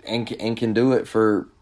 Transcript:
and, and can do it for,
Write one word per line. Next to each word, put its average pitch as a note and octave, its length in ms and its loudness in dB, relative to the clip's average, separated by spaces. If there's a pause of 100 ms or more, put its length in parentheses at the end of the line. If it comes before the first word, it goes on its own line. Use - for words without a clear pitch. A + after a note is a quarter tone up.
and, A2+ 340 -4
and A2+ 160 -4
can A2+ 180 -2
do B2 200 4
it A2+ 140 0
for, G#2+ 420 0 (120)